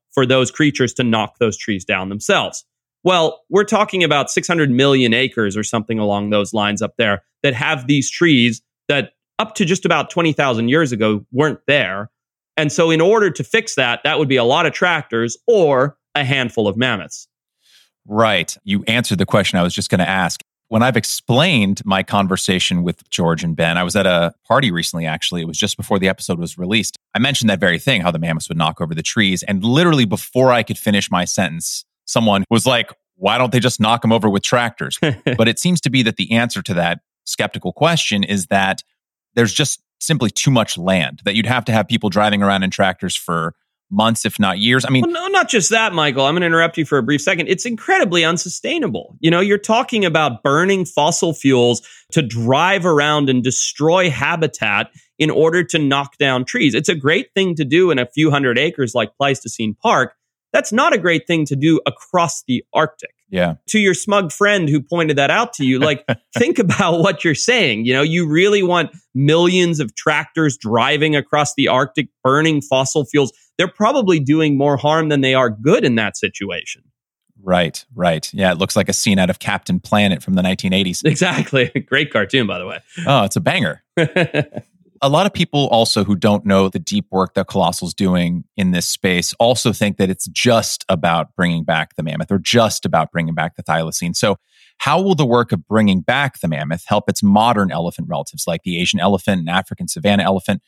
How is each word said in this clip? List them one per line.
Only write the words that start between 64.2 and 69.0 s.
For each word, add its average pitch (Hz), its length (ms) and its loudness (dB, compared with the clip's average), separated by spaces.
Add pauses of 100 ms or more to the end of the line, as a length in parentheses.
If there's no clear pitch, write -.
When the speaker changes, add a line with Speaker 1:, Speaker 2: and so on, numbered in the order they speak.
Speaker 1:
friend 202 380 0
who 143 120 0
pointed 156 380 -2
that 139 140 2
out 220 220 -2
to 143 100 -4
you, 131 160 2
like, 151 260 0 (140)
Speaker 2:
<laughs> - 180 -8
Speaker 1:
think 254 220 2
about 175 400 2
what 180 240 0
you're 160 100 2
saying. 143 500 0
You 123 80 2
know, 135 100 2
you 165 240 0
really 190 360 2
want 175 300 0 (240)